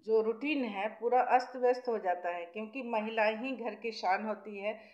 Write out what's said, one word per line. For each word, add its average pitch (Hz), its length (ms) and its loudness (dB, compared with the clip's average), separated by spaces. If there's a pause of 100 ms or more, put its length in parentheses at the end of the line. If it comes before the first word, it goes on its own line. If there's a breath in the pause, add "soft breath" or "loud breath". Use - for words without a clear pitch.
जो 220 160 6
routine 254 420 0
है 202 240 -2
पूरा 233 320 2
अस्त 247 360 4
व्यस्त 247 320 2
हो 226 100 0
जाता 180 300 -2
है, 175 180 -4
क्योंकि 214 360 -10
महिलाएं 220 540 0
ही 254 200 -4
घर 220 180 -6
की 220 180 -6
शान 208 340 0
होती 208 320 -8
है 214 220 -4 (140)